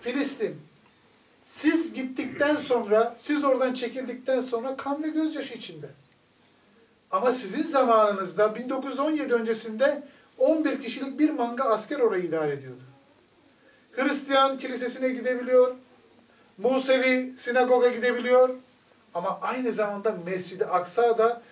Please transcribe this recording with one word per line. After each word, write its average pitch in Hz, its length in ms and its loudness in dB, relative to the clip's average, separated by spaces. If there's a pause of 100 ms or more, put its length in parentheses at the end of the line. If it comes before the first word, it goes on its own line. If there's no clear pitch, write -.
Filistin, 226 600 -4 (840)
siz 330 500 0
gittikten 285 640 0
sonra, 226 600 2
siz 294 260 -2
oradan 254 300 2
çekildikten 247 680 -4
sonra 254 360 -4
kan 285 260 -4
ve 311 60 -4
gözyaşı 302 460 -4
içinde. 156 320 -14 (1200)
Ama 208 220 2
sizin 220 300 -4
zamanınızda, 214 920 2
bin 247 140 -8
dokuz 269 220 -6
yüz 262 80 -6
on 302 120 0
yedi 302 240 0
öncesinde 226 680 -2 (360)
on 294 260 2
bir 254 180 -2
kişilik 269 360 -8
bir 302 120 4
manga 240 340 -4
asker 214 340 -2
orayı 196 240 2
idare 156 300 -2
ediyordu. 131 300 -12 (1120)
Hristiyan 269 680 2
kilisesine 254 500 -4
gidebiliyor, 254 680 2 (840)
Musevi 254 800 2
sinagoga 247 520 4
gidebiliyor 247 640 4 (640)
ama 185 280 -4
aynı 233 300 -2
zamanda 202 440 -2 (100)
Mescid-i 185 400 -4
Aksa'da 226 840 2